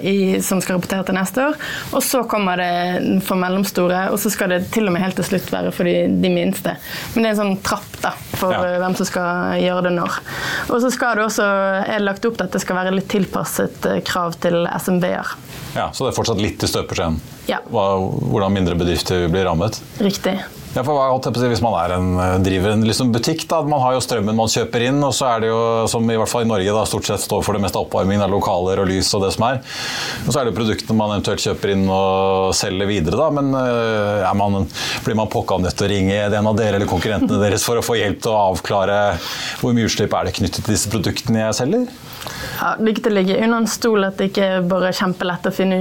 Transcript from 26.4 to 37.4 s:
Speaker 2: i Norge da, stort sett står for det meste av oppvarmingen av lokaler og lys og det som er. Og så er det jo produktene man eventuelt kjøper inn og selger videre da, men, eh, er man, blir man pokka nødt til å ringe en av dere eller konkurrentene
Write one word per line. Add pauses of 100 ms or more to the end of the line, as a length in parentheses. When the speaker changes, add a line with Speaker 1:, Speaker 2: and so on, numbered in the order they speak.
Speaker 2:
i
Norge
da,
stort
sett
står
for
det
meste
av
oppvarmingen
av
lokaler
og
lys
og
det
som
er. (680)
Og
så
er
det
jo
produktene
man
eventuelt
kjøper
inn
og
selger
videre
da,
men,
eh,
er
man, (340)
blir
man
pokka
nødt
til
å
ringe (180)
en
av
dere
eller
konkurrentene